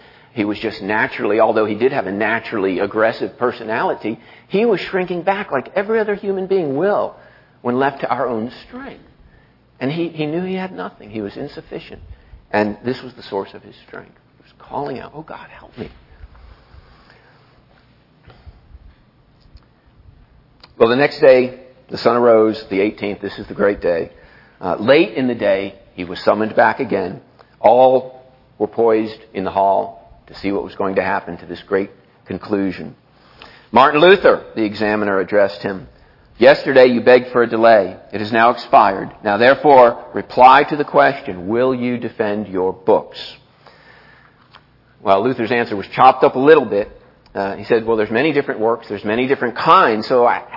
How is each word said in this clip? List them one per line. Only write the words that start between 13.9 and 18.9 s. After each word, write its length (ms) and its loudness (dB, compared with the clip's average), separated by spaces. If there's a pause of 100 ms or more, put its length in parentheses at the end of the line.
He 60 -20
was 160 -20
calling 400 -10
out, 160 -18
"Oh 60 -16
God, 280 -18
help 280 -20
me." 120 -12 (4000)